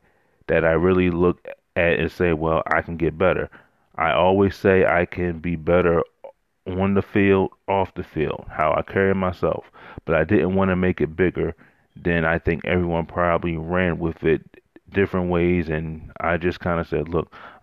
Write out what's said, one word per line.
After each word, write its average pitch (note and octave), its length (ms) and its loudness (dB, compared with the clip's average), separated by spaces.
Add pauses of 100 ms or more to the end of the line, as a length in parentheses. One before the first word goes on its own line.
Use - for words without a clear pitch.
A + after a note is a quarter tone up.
(460)
that E2 180 2
I E2 100 4
really F2+ 360 4
look F2 380 0 (280)
at E2+ 240 2
and D#2+ 120 -2
say, F2 220 0
'Well, D#2+ 280 0 (100)
I D#2+ 120 0
can E2+ 120 -8
get D#2 220 -2
better.' E2 320 0 (460)
I D#2+ 160 0
always F#2 440 2
say F#2+ 300 4
I F2 200 2
can F2 340 -6
be E2+ 160 -4
better E2+ 480 2 (640)
on F#2+ 260 -2
the G2 80 2
field, G2 520 2 (140)
off F#2+ 280 -2
the - 80 -8
field, - 480 -6
how D#2 260 0
I D#2 60 -2
carry G2 320 0
myself. F2+ 560 -4 (340)
But E2 80 0
I D#2+ 120 2
didn't F#2 280 2
wanna F#2+ 220 2
make F2+ 260 0
it D#2+ 140 -2
bigger E2+ 400 -2 (400)
than E2+ 280 0
I E2 140 0
think - 280 -2
everyone E2+ 420 0
probably E2+ 500 0
ran E2+ 400 -2
with E2 260 -6
it D#2 200 2 (480)
different F#2 400 -2
ways. F2 380 0
And D#2+ 500 -8
I E2+ 180 -2
just E2+ 220 -4
kinda E2+ 260 -2
said, D#2 240 -4
'Look, E2 240 -4 (300)